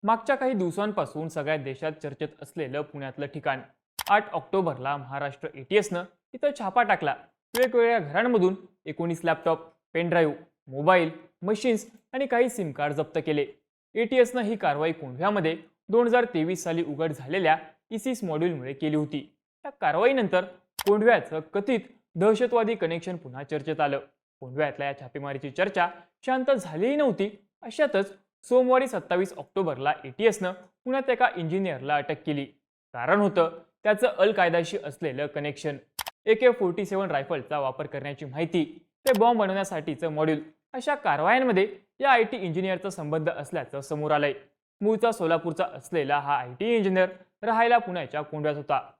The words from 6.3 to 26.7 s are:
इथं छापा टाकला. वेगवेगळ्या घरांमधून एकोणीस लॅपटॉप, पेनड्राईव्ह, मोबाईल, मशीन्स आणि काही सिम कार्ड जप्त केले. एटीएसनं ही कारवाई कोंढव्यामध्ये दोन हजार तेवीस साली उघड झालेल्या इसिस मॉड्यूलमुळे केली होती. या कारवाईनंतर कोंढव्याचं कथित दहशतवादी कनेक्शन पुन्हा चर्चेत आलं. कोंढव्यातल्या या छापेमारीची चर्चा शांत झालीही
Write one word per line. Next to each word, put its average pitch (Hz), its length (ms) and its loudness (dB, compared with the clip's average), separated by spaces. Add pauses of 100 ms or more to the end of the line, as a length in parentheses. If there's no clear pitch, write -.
इथं 294 260 0
छापा 214 240 0
टाकला. 175 320 2 (400)
वेगवेगळ्या 233 440 4
घरांमधून 190 560 2 (320)
एकोणीस 165 380 -4
लॅपटॉप, 165 340 0 (340)
पेनड्राईव्ह, 170 420 2 (320)
मोबाईल, 160 440 2 (320)
मशीन्स 214 440 -2 (260)
आणि 269 140 -2
काही 254 220 2
सिम 185 240 -6
कार्ड 147 200 -2
जप्त 147 340 -4
केले. 147 200 0 (480)
एटीएसनं 240 480 2
ही 214 140 -2
कारवाई 156 360 0
कोंढव्यामध्ये 160 640 -2 (320)
दोन 233 180 4
हजार 240 180 4 (100)
तेवीस 170 300 -2
साली 165 200 -2
उघड 151 280 -4
झालेल्या 156 440 0 (340)
इसिस 226 340 -6
मॉड्यूलमुळे 156 480 -2
केली 151 240 -2
होती. 151 220 -2 (460)
या 285 60 -10
कारवाईनंतर 185 720 2 (420)
कोंढव्याचं 208 540 4 (140)
कथित 202 260 0 (340)
दहशतवादी 226 600 2
कनेक्शन 170 420 -4
पुन्हा 139 260 -14
चर्चेत 147 380 -4
आलं. 139 180 2 (420)
कोंढव्यातल्या 139 480 -4
या 139 120 -8
छापेमारीची 139 500 -10
चर्चा 180 380 0 (380)
शांत 262 240 0
झालीही 196 460 0